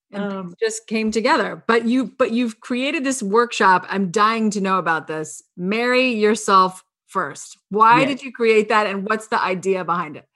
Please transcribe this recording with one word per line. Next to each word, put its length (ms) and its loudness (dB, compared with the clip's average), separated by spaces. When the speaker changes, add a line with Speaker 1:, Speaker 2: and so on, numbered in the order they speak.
Speaker 1:
And 100 -6
things 100 -6
Speaker 2:
um, 280 -10
Speaker 1:
just 260 -6
came 240 -2
together. 560 -2
But 180 2
you, 320 0
but 140 0
you've 300 -2
created 420 -4
this 200 -2
workshop. 680 2
I'm 220 -2
dying 400 2
to 100 -4
know 160 0
about 300 -2
this. 360 -10
Marry 560 0
yourself 680 2
first. 500 -8
Why 320 4
Speaker 2:
Yes. 80 2
Speaker 1:
did 140 -6
you 80 -12
create 380 2
that? 180 2
And 200 -4
what's 200 -2
the 140 -2
idea 420 -2
behind 340 -4
it? 180 -20